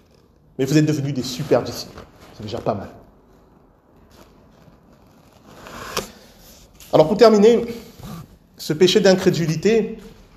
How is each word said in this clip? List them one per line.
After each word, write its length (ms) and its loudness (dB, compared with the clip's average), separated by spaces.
mais 60 0
vous 140 2
êtes 80 2
devenus 260 -4
des 100 -6
super 400 -2
disciples. 400 -14
C'est 100 -18
déjà 140 -10
pas 160 -4
mal. 140 -12
Alors 120 4
pour 120 -4
terminer, 480 6
ce 160 -8
péché 280 4
d'incrédulité, 960 0